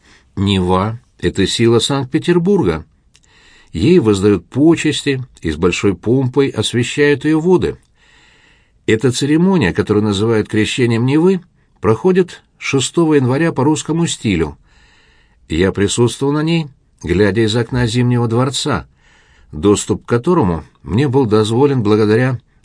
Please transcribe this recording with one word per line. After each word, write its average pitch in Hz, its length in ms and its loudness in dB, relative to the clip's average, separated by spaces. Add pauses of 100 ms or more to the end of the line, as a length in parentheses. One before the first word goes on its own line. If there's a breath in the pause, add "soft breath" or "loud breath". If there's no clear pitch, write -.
(360 soft breath)
Нева — 98 640 0 (200)
это 90 280 0
сила 117 320 2
Санкт-Петербурга. 143 1040 -2 (880 soft breath)
Ей 131 260 4
воздают 104 480 2
почести 143 760 0 (180)
и 82 100 -4
с 76 40 -4
большой 90 400 -2
помпой 131 540 -2
освящают 131 760 -2
ее 156 140 0
воды. 151 380 0 (1080 soft breath)
Эта 117 260 2
церемония, 156 600 0
которую 104 300 0
называют 107 460 0
крещением 113 560 0
Невы, 170 360 2 (380)
проходит 175 640 0 (140)
шестого 156 580 -2
января 139 360 0
по 143 120 -2
русскому 156 440 -2
стилю. 82 500 -2 (920 soft breath)
Я 90 220 0
присутствовал 117 640 -2
на 151 100 -2
ней, 160 240 -2 (360)
глядя 131 380 0
из 107 140 0
окна 123 320 -2
Зимнего 120 400 0
дворца — 127 600 -2 (640 soft breath)
доступ 95 540 0
к - 40 -20
которому 120 540 0 (180)
мне 107 260 -2
был 135 180 2
дозволен 113 580 2
благодаря 110 560 2 (260)